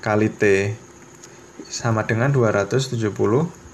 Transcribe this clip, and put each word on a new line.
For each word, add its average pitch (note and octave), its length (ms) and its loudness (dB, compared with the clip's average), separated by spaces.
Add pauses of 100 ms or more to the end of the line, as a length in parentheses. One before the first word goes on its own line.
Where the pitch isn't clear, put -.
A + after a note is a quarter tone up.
kali G#2+ 240 2
T G2+ 400 2 (960)
sama A2 400 -2
dengan A#2 240 0
dua A#2+ 240 2
ratus A#2 400 -2
tujuh A2 160 -2
puluh A2+ 400 0 (240)